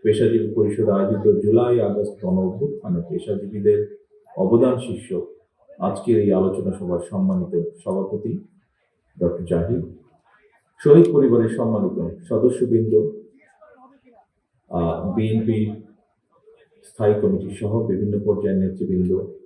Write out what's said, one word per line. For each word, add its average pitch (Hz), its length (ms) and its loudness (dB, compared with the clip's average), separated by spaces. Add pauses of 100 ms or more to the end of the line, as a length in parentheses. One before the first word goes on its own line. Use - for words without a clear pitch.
পেশাজীবী 110 520 2
পরিষদ 104 340 0
আয়োজিত 101 360 0 (160)
জুলাই 117 400 4
আগস্ট 101 460 -4
গণ 92 120 0
অভ্যুত্থানে 95 680 -4
পেশাজীবীদের 104 880 -2 (400)
অবদান 117 420 2
শীর্ষক - 460 -8 (540)
আজকের 104 420 0
এই 101 120 2
আলোচনা 95 400 0
সভার 90 260 -6 (120)
সম্মানিত 92 520 -2 (220)
সভাপতি 185 480 -6 (880)
ডক্টর 87 240 -2
জাহিদ, 85 380 -2 (1040)
শহীদ 165 280 8
পরিবারের 117 360 4
সম্মানিত 110 480 -2 (280)
সদস্যবৃন্দ, 113 680 2 (1800)
আহ, 87 440 -4
বিএনপি 110 680 -2 (1000)
স্থায়ী 107 360 0
কমিটি 95 300 0
সহ 110 360 -2
বিভিন্ন 104 380 -2
পর্যায়ের 98 340 0
নেতৃবৃন্দ 92 600 -2 (280)